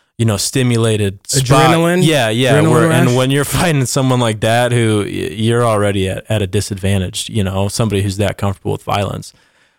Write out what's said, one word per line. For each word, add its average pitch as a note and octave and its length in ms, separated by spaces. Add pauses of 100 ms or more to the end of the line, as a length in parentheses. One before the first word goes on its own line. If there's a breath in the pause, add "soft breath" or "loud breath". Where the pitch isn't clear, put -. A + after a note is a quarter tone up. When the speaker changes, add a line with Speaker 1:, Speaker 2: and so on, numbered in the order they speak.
(180 loud breath)
Speaker 1:
you A2+ 80
know, G#2+ 120
stimulated A2+ 920
spot. C3+ 440
Speaker 2:
Adrenaline? E3+ 320
Speaker 1:
Yeah, D3 260
yeah. A#2 300
Speaker 2:
Adrenaline - 120
Speaker 1:
Where, A#2 200
and B2+ 160
Speaker 2:
rush? B2 80
Speaker 1:
when B2+ 160
you're C#3+ 140
<laughs> C3+ 160
fighting D3 240
someone C3 340
like A2 220
that, A#2 320
who A2 320
y-, - 40
you're G#2+ 540
already G2+ 460
at, - 200
at G#2+ 120
a F#2+ 60
disadvantage, F#2+ 840
you A2 140
know, F#2+ 240
somebody G#2 340
who's G2 160
that G2 220
comfortable G2+ 320
with G2+ 120
violence. G#2 500 (460 soft breath)